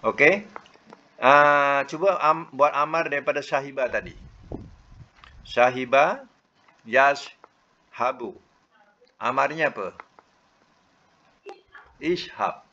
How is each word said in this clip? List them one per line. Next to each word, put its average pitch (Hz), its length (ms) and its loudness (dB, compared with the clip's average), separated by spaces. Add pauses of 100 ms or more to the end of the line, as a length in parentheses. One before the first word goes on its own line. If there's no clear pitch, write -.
Okey. 147 400 2 (720)
Ah, 143 720 4
cuba 175 320 -2
am-, 160 320 0
buat 143 240 2
amar 156 320 -2
daripada 143 320 -4
syahiba 135 480 -4
tadi. 98 240 -6 (1400)
Syahiba, 131 800 0 (560)
yashabu. 123 1500 -2 (800)
Amarnya 135 560 -2
apa? 98 240 -10 (2000)
Ishab. - 680 -6